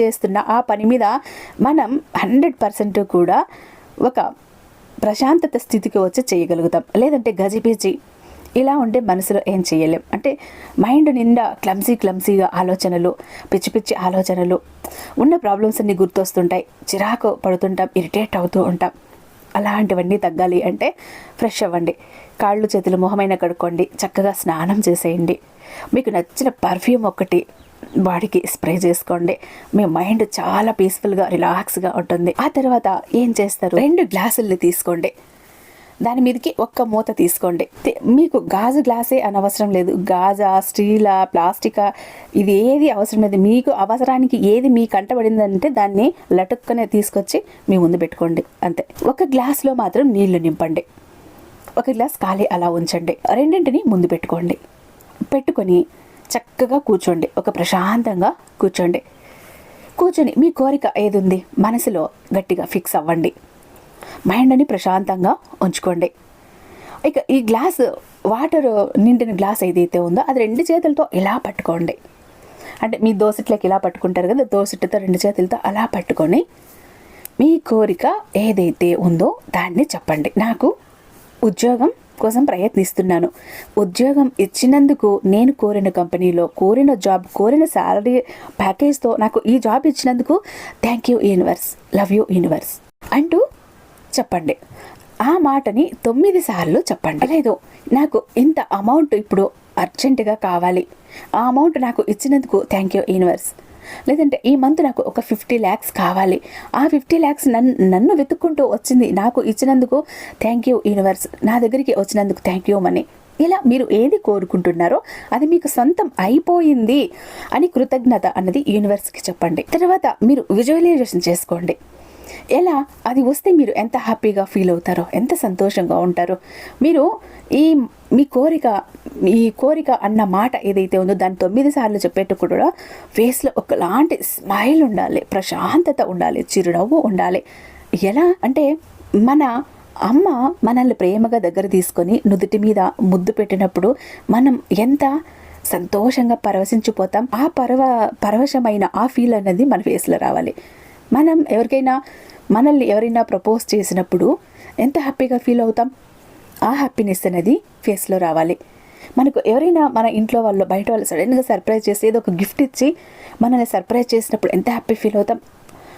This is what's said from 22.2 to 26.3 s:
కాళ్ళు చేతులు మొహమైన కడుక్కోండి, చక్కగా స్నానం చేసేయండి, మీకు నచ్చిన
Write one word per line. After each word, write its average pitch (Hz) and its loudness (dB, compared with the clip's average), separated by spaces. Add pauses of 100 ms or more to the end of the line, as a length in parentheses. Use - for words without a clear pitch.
కాళ్ళు 214 0
చేతులు 185 0
మొహమైన 190 0
కడుక్కోండి, 170 -2 (180)
చక్కగా 196 0
స్నానం 180 -2
చేసేయండి, 170 0 (540)
మీకు 254 0
నచ్చిన 220 -2